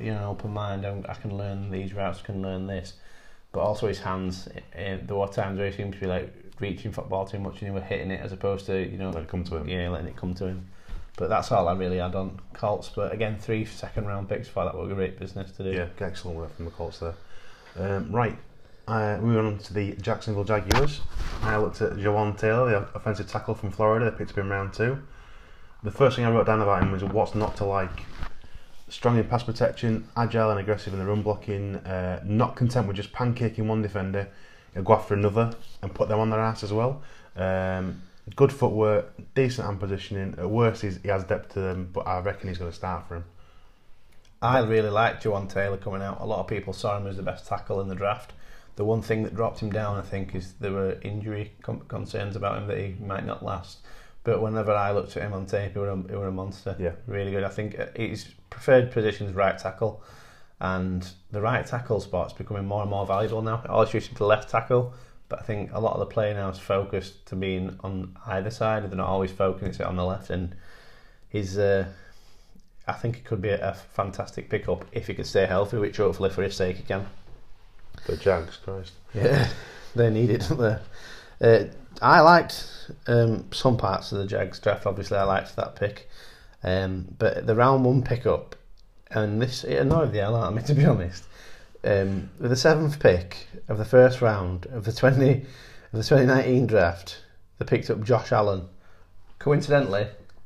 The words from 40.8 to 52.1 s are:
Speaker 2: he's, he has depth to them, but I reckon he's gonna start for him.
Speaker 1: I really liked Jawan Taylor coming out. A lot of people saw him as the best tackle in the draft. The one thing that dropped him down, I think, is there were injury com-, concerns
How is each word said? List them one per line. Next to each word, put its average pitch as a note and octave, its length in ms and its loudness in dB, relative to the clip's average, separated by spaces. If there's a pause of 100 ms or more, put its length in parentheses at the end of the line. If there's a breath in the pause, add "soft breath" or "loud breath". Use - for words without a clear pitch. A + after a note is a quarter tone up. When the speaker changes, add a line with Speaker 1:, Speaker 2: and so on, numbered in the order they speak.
Speaker 2:
he's, F#2+ 200 -4
he G2 60 -4
has G2 160 0
depth F#2 300 -4
to G2 80 -4
them, F#2 320 -4
but - 80 -4
I F2+ 180 -2
reckon F#2+ 300 -4
he's F2 80 -6
gonna F2 160 -8
start F2+ 340 -8
for E2+ 80 -8
him. F2 100 -8 (1160 soft breath)
Speaker 1:
I B2 180 4
really A2 300 4
liked A2 340 2
Jawan G2+ 260 0
Taylor G2 280 0
coming G2 240 -6
out. G2 180 -6
A G#2+ 60 -6
lot G#2+ 140 -2
of F2+ 80 -4
people G2 260 -4
saw G2+ 240 -2
him G2+ 100 -4
as F#2+ 80 -6
the F#2+ 80 -6
best F2+ 240 -6
tackle G2+ 320 -4
in G2 80 -4
the F#2 80 -6
draft. G2 380 -2 (420 soft breath)
The G#2 100 -2
one A2 160 2
thing A2 220 0
that G#2+ 120 -6
dropped - 260 0
him G#2+ 100 -2
down, G#2 260 -2
I F#2+ 40 -4
think, F#2+ 340 -6
is F2+ 240 -8
there G2 120 -4
were F#2+ 300 -2
injury G#2 600 -6
com-, A2+ 200 -8
concerns G2+ 540 -6